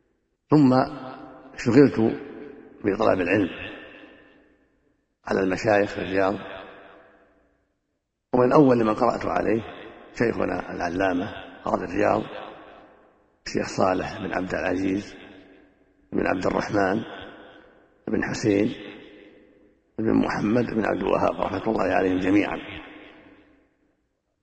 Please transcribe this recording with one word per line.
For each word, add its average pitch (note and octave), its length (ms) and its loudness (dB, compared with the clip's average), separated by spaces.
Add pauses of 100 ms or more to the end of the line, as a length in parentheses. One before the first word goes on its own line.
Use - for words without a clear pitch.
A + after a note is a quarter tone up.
(500)
ثم C#3 240 6 (840)
شغلت A#2+ 440 6 (840)
بطلب G2+ 360 2
العلم F2+ 280 0 (1800)
على G2+ 140 0
المشايخ G2+ 500 2
في - 80 -10
الرياض، F#2+ 360 0 (2000)
ومن B2 180 6
أول B2+ 320 6
من A2 100 2
قرأت A#2 320 0
عليه F#2 360 0 (520)
شيخنا G2 580 -2
العلامة F2+ 600 -2 (320)
قاضي F#2+ 200 -2
الرياض G2+ 380 2 (1200)
الشيخ - 200 -2
صالح F#2 520 0
بن F#2 140 -8
عبد F2+ 220 -4
العزيز F#2+ 600 -2 (960)
بن G2 140 -2
عبد F#2 200 -2
الرحمن F#2+ 560 0 (1080)
بن G#2 160 -2
حسين G#2 500 0 (1200)
بن A2 140 0
محمد G#2+ 520 2
بن G#2+ 200 -2
عبد F#2+ 160 -2
الوهاب F2+ 400 0
رحمة F#2 260 -4
الله G2+ 180 0
عليهم F#2 340 2
جميعا، F#2 380 2 (1900)